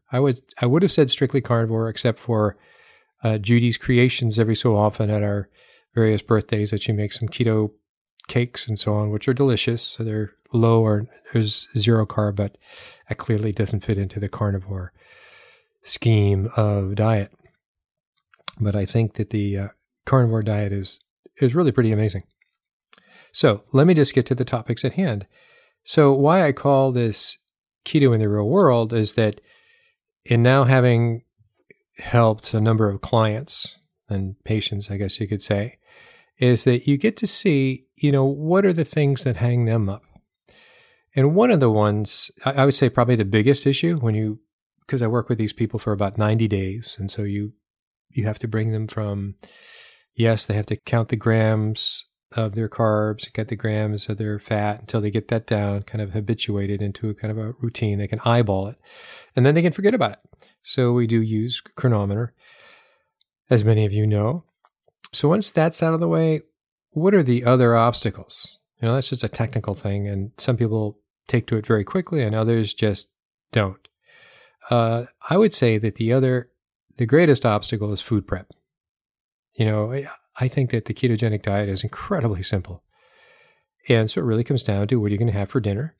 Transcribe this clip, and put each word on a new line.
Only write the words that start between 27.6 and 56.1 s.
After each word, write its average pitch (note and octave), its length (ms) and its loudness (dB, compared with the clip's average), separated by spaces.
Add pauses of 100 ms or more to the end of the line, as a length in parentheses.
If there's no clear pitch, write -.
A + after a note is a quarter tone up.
keto C#3 300 4
in A2 60 2
the G#2+ 80 2
real G#2 200 0
world B2 440 4
is G#2+ 220 0
that G#2+ 260 0 (840)
in A#2 200 2
now C3+ 180 6
having A#2+ 640 2 (720)
helped A2+ 560 0
a A2 60 0
number A2 280 2
of G2 120 -4
clients A2 800 -4 (280)
and F#2+ 360 -6
patients, G2+ 440 -4
I G2 100 -6
guess G2 200 -6
you G#2+ 80 -6
could G#2 160 -4
say, G#2 360 -4 (600)
is B2 240 2
that B2 240 2
you C#3+ 100 2
get B2 200 0
to G#3+ 100 -6
see, C3+ 600 0 (100)
you D3 160 0
know, C3+ 120 4
what D#3 400 0
are F#3 80 0
the D#3+ 120 0
things C#3 400 0
that B2+ 100 0
hang A#2+ 300 0
them A2 240 0
up. G2 160 -10 (1120)
And C#3 180 4
one A#3 160 4
of F#3+ 80 4
the B2 140 4
ones, G#2 580 0 (140)
I, C3+ 80 0
I C3+ 140 2
would C#3 100 2
say C3 120 4
probably A#2+ 280 2
the A2 80 2
biggest A2 420 2
issue D#3+ 320 0
when A#2 160 0
you, G#2+ 240 -4 (480)
'cause B2+ 160 -4
I A2+ 60 0
work A#2 200 -2
with A#2 100 -2
these A2 140 -2
people A2+ 280 -4
for A2 120 -4
about G2+ 260 -2
ninety A2 280 2
days. G2+ 540 -4
And G2 100 -6
so G#2 140 -6
you, G#2 300 -6 (560)
you G#2+ 160 -4
have G#2+ 120 -4
to - 80 -8
bring A2 240 -2
them A2 160 -4
from, G2+ 480 -6 (800)
yes, A2+ 320 2
they G#2 80 -2
have G#2 120 -2
to G#2+ 100 -4
count A#2 320 -2
the A#2+ 80 -4
grams A2 880 0 (240)
of A2 240 -4
their A2 140 -4
carbs, G#2+ 640 0
get A2 160 -6
the A2+ 80 -8
grams G#2+ 520 -4
of G#2+ 100 -6
their G#2 200 -4
fat G#2 400 -2
until A2 220 -4
they G#2 100 -2
get G#2+ 180 -2
that A2+ 200 -4
down, G2+ 340 -2
kind - 180 -8
of G2+ 120 -8